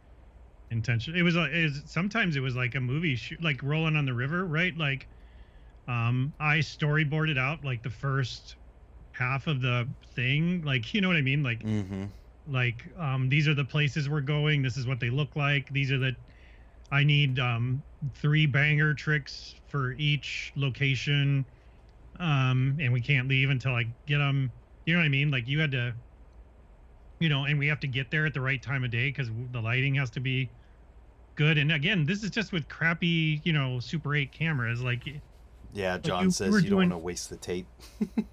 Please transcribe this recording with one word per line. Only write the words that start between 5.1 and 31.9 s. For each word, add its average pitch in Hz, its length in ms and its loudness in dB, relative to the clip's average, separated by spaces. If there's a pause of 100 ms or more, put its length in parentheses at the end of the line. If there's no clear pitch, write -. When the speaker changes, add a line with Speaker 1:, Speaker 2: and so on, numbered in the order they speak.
Speaker 1:
um, 123 500 0
I 151 200 2
storyboarded 151 800 0
out, 143 260 -2
like, 123 180 -4
the 139 60 -6
first 135 680 -4 (560)
half 127 340 -2
of 139 160 0
the 123 260 0 (260)
thing, 156 460 0
like, 135 320 -2
you 220 80 2
know 190 80 2
what 180 80 4
I 151 60 4
mean? 139 200 2
Like, 117 220 -2
Speaker 2:
Mm-hmm. 98 400 -2 (420)
Speaker 1:
like, 123 380 -2 (140)
um, 131 320 0
"These 147 180 4
are 156 60 4
the 139 100 0
places 147 460 0
we're 151 100 0
going. 147 400 2
This 131 160 0
is 131 100 -4
what 131 140 -2
they 120 80 0
look 135 280 -2
like. 143 360 0
These 135 180 0
are 135 80 2
the, 127 160 0 (800)
I 139 100 4
need, 143 360 4
um, 123 440 0 (320)
three 151 300 4
banger 151 480 4
tricks - 640 -4 (140)
for 131 240 -4
each 147 640 -2
location, 139 920 0 (760)
um, 135 600 2
and 123 120 2
we 127 80 2
can't 127 280 2
leave 135 220 2
until 131 240 0
I 117 100 0 (220)
get 147 140 2
'em." 139 320 0 (340)
You 165 80 2
know 175 60 4
what 160 60 4
I - 20 2
mean? 139 220 2
Like, 123 180 -2
you 143 120 0
had 156 120 0
to, 123 220 -2 (1200)
you 170 100 2
know, 139 160 2
and 147 140 2
we 139 100 0
have 151 120 0
to 147 80 -4
get 131 220 -4
there 156 160 0
at 151 80 -2
the 143 60 -4
right 131 220 0
time 131 220 -2
of 123 80 -2
day 123 180 0
'cause 131 180 -6
w-, 117 220 -6
the 123 100 -6
lighting 127 360 0
has 135 140 -2
to 143 100 -6
be 131 300 -2 (840)
good. 151 220 6
And 147 140 2
again, 160 320 2